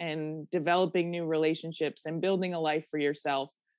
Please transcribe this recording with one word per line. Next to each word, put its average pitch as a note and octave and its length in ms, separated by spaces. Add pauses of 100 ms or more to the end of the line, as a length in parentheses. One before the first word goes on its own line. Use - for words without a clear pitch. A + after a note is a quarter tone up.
and D#3 500
developing E3+ 640
new F3 140
relationships D#3+ 800
and D#3+ 160
building F3+ 320
a E3 60
life D#3 300
for D3+ 80
yourself, C#3+ 540 (260)